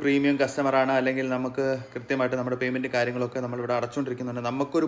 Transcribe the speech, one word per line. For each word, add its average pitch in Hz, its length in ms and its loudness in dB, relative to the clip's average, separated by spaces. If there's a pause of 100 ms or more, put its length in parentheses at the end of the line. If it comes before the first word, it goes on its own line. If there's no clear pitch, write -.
പ്രീമിയം 143 340 4
കസ്റ്റമറാണ്, 135 540 2
അല്ലെങ്കിൽ 131 380 2
നമുക്ക് 127 360 -2 (280)
കൃത്യമായിട്ട് 127 420 -2
നമ്മുടെ 123 260 -2
പേയ്മെന്റ് 127 260 -2
കാര്യങ്ങളൊക്കെ 123 520 0
നമ്മളിവിടെ 120 340 -4
അടച്ചുകൊണ്ടിരിക്കുന്നുണ്ട്, 123 680 -4
നമുക്കൊരു 139 460 0